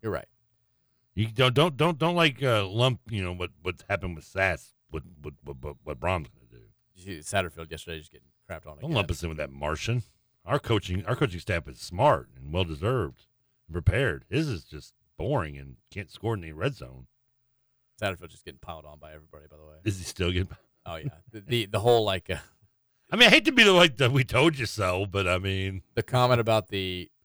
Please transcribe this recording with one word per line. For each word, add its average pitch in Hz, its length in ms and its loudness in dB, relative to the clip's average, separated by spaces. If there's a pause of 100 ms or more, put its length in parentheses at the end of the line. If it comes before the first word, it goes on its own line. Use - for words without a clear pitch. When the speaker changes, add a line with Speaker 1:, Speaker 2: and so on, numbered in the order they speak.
Speaker 1:
You're 110 120 -4
right. - 160 -6 (840)
Speaker 2:
You 107 120 0
don't, 123 260 2
don't, 143 240 4
don't, 156 220 2
don't, 165 160 2
like, 147 280 2
uh, 110 240 2
lump, 117 340 2 (100)
you 104 120 -2
know, 90 120 -4
what, 90 160 -6 (100)
what 85 300 -8
happened 90 260 -4
with 76 80 -16
Sass, 95 480 -2 (160)
what, 76 140 -8 (180)
what, 76 140 -12 (100)
what, 69 160 -12
what, 71 240 -12
what 73 160 -10
Brom's 90 280 -2
gonna - 220 -20
do. 57 140 -20 (320)
Speaker 1:
Did 92 80 -20
you 87 180 -12
see - 140 -6
Satterfield 82 340 -4
yesterday 82 280 -12
just 78 140 -20
getting - 160 -20 (180)
crapped 80 200 -14
on 76 100 -18
Speaker 2:
Don't 76 80 -14
Speaker 1:
again? 160 100 -4
Speaker 2:
lump 101 160 0
us 80 120 -6
in 85 60 -6
with 80 80 -8
that 73 140 -6
Martian. 78 540 -4 (420)
Our 101 120 0
coaching, 95 460 -2
our 113 120 -4
coaching 87 240 -2
staff 85 280 -4
is - 120 -18
smart 95 540 2
and 69 200 -14
well-deserved 87 720 -2 (400)
and 78 80 -14
prepared. 90 560 0
His 151 180 -2
is - 160 -6
just - 300 -18 (240)
boring 82 400 -4
and 69 180 -16 (140)
can't 95 200 -12
score 113 240 -4
in 98 60 -6
the 80 120 -12
red 107 220 -4
zone. 64 340 -18 (920)
Speaker 1:
Satterfield 90 280 -6
just - 160 -20
getting 71 160 -18
piled 80 260 -14
on 76 140 -20
by 78 120 -20
everybody, 78 380 -20
by 76 60 -20
the 78 80 -20
way. 76 200 -20
Speaker 2:
Is 98 140 -2
he 90 60 -12
still 90 260 -2
getting 90 180 0 (380)
Speaker 1:
Oh, 85 100 -10
yeah. 87 120 -8 (220)
The, 107 100 -16
the, 110 260 -2
the 104 140 -2
whole, 113 240 6
like, 95 260 -2
uh, 85 80 -2 (760)
Speaker 2:
I 185 40 -2
mean, 233 120 8
I - 20 8
hate 226 140 6
to 311 80 2
be 247 120 6
the, 196 80 8
like, 175 260 6
the 131 100 4
"we 131 160 2
told 139 340 2
you 123 60 -4
so," 95 400 -2
but, 98 240 -2
I 90 80 2
mean 95 460 -4 (120)
Speaker 1:
The 117 80 -2
comment 123 380 4
about 110 280 2
the 92 420 -6 (140)